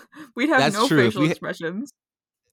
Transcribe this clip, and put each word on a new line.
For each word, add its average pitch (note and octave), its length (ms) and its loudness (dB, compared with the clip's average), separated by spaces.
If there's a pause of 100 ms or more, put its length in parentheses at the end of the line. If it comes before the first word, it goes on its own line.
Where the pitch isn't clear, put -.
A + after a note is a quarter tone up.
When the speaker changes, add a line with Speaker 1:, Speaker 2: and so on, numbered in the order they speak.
(360)
Speaker 1:
we'd B3+ 140 -2
have D4 100 2
Speaker 2:
That's - 160 2
Speaker 1:
no A3+ 140 2
Speaker 2:
true. D#3 100 4
If B2 60 6
Speaker 1:
facial A2+ 160 -2
Speaker 2:
we D3+ 60 2
ha- E3 40 0
Speaker 1:
expressions. F3 600 -8 (600)